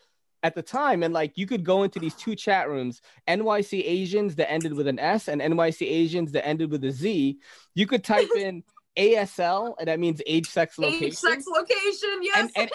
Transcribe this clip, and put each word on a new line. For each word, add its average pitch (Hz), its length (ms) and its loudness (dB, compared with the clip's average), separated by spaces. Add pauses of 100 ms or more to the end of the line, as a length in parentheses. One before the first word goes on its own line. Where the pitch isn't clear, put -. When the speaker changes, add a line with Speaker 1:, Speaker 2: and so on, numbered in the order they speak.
(420)
Speaker 1:
at 165 120 0
the 165 80 -6
time. 247 400 0
And, 165 120 0
like, 160 240 -2
you 190 80 -4
could 196 180 -2
go 190 200 4
into 196 140 -4
these 160 160 -4
two 220 220 -6
chat 190 320 0
rooms, 127 320 -4 (260)
N 185 180 0
Y 208 180 2
C 196 200 -4
Asians 185 540 0
that 156 160 2
ended 156 220 -2
with 143 120 0
an 135 120 0
S 180 280 0
and 147 140 -2
N 160 160 0
Y 170 140 4
C 165 180 -4
Asians 165 440 0
that 143 140 0
ended 156 240 -2
with 143 140 -4
a 135 80 0
Z. 139 460 0 (360)
You 202 120 2
could 233 180 0
type - 240 4
Speaker 2:
<laughs> 453 80 2
Speaker 1:
in 190 260 -4 (360)
A 208 160 6
S 202 240 -2
L, 190 400 0
and 160 100 -4
that 160 100 0
means 170 280 0
age, 160 200 0
sex, - 320 -2
Speaker 2:
Age, 156 60 -2
Speaker 1:
location. 320 320 -2
Speaker 2:
sex, 320 320 0
location, 392 760 0
yes. 392 340 0
Speaker 1:
And, 220 180 0